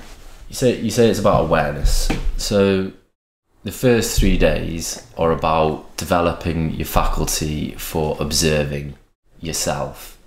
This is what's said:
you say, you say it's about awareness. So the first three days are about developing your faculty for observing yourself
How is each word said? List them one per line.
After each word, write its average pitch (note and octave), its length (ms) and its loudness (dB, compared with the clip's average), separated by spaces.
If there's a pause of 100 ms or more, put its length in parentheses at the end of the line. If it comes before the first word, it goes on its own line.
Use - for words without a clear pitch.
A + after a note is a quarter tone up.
(480)
you - 80 -14
say, B2 240 0
you A2 100 -2
say A2+ 200 4
it's G2 100 2
about G2+ 240 4
awareness. D2+ 640 2 (300)
So G2 560 2 (720)
the G2+ 60 -6
first A#2+ 460 2
three F#2+ 200 4
days E2 680 -2 (120)
are E2 160 2
about D#2 640 0
developing E2 760 0
your E2 140 -6
faculty D2+ 880 -2
for D#2 420 -4
observing D2 800 -2 (460)
yourself C#2+ 840 -6